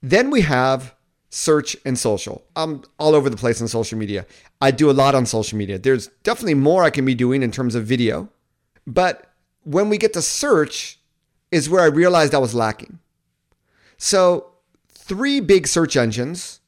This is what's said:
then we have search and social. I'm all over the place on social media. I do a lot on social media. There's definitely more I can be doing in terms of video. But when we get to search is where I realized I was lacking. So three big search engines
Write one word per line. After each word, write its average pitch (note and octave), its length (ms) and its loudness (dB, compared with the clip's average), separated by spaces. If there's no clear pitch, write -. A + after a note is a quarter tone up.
then G3 260 2
we C4+ 120 2
have C3 520 0
search D3+ 520 0
and B2+ 140 -4
social. G#2 480 -4
I'm D#3+ 280 -6
all D#3 160 4
over C3+ 160 2
the A2+ 60 -8
place A#2 260 -2
on A#2 40 -4
social A2+ 300 -6
media. G2+ 300 -8
I C#3 80 4
do D3 220 4
a - 20 6
lot C3+ 220 4
on A#2+ 100 2
social A2 320 -4
media. G2 220 -6
There's B2+ 320 -2
definitely A3 320 -2
more D3+ 300 4
I D#3+ 80 4
can C#3 120 -2
be C3 120 0
doing B2 260 0
in A#2+ 80 -2
terms B2 240 -4
of A2+ 120 -4
video. A#2+ 440 -2
But F3 480 -2
when G3+ 260 -2
we G#3 80 0
get G#3+ 160 -2
to E3+ 80 -4
search - 760 -2
is D3 180 0
where F3+ 140 2
I E3 60 6
realized D#3 480 2
I - 20 2
was B2 160 -2
lacking. A2+ 460 -4
So F3+ 540 0
three C#4 520 -4
big F#3+ 260 4
search - 300 0
engines B2 720 -4